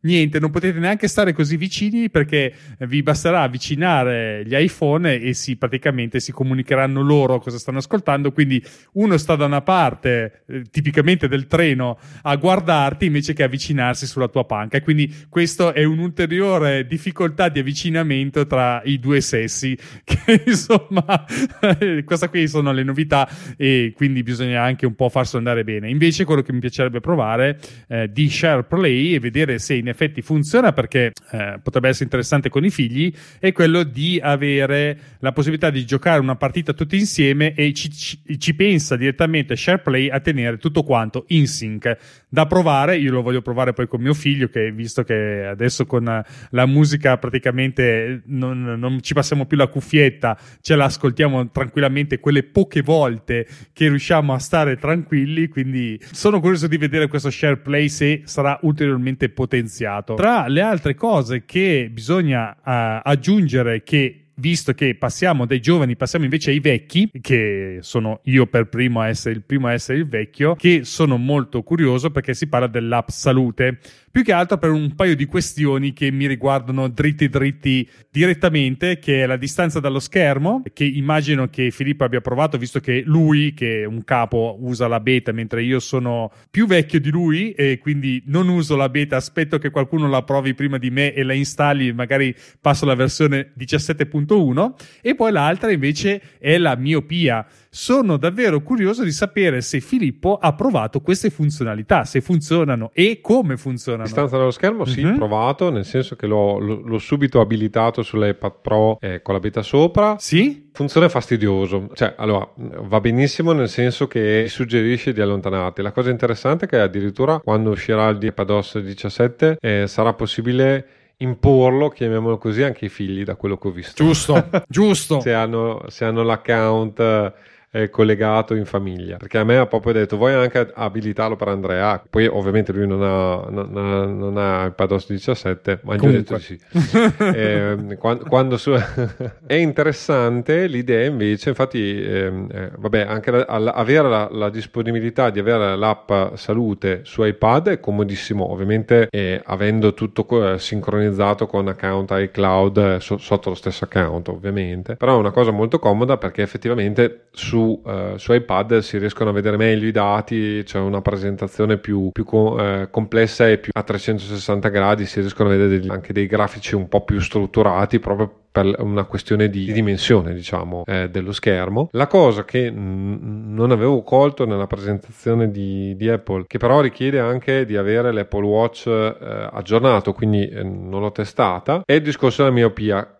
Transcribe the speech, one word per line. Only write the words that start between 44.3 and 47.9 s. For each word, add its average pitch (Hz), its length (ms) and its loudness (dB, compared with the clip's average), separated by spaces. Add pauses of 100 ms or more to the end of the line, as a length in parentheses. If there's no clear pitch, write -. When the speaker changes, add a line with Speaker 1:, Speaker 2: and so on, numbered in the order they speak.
Speaker 1:
che 110 220 -2
visto 113 340 -6
che 104 420 -2
adesso 113 400 -2
con 117 180 -2 (460)
la 127 160 4
musica 143 500 4
praticamente 123 1120 -2